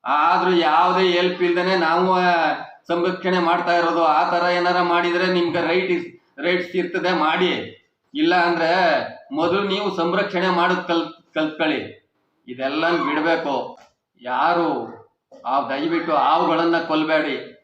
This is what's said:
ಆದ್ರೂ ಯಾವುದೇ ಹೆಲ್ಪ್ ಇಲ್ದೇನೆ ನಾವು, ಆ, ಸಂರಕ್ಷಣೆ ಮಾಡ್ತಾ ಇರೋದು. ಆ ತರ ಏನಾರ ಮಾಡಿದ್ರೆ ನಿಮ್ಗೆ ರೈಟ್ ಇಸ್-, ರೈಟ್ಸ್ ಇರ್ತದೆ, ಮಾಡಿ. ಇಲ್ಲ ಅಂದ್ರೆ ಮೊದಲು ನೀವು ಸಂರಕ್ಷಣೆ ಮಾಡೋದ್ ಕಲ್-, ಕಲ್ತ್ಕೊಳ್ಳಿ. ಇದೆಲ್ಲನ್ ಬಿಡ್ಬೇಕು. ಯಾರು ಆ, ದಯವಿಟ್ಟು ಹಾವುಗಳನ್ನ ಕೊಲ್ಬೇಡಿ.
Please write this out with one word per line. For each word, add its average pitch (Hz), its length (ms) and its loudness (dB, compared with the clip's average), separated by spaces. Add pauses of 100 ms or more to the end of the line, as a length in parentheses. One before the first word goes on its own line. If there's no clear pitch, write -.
ಆದ್ರೂ 170 460 2
ಯಾವುದೇ 160 560 4
ಹೆಲ್ಪ್ 180 340 0
ಇಲ್ದೇನೆ 180 340 2
ನಾವು, 175 380 2
ಆ, 175 400 2 (340)
ಸಂರಕ್ಷಣೆ 180 520 0
ಮಾಡ್ತಾ 170 380 2
ಇರೋದು. 170 280 2
ಆ 170 240 2
ತರ 175 160 0
ಏನಾರ 175 360 0
ಮಾಡಿದ್ರೆ 175 460 0
ನಿಮ್ಗೆ 170 400 0
ರೈಟ್ 185 240 0
ಇಸ್-, - 520 -8
ರೈಟ್ಸ್ 180 320 -2
ಇರ್ತದೆ, 180 380 -2
ಮಾಡಿ. 160 680 -2 (340)
ಇಲ್ಲ 165 220 2
ಅಂದ್ರೆ 170 380 2 (580)
ಮೊದಲು 175 320 0
ನೀವು 196 320 -2
ಸಂರಕ್ಷಣೆ 185 540 -2
ಮಾಡೋದ್ 180 380 0
ಕಲ್-, - 460 -6
ಕಲ್ತ್ಕೊಳ್ಳಿ. 151 680 -4 (440)
ಇದೆಲ್ಲನ್ 143 600 -2
ಬಿಡ್ಬೇಕು. 151 720 -2 (440)
ಯಾರು 143 840 -2 (420)
ಆ, 131 240 -2
ದಯವಿಟ್ಟು 160 460 -2
ಹಾವುಗಳನ್ನ 165 640 2
ಕೊಲ್ಬೇಡಿ. 156 720 -2 (100)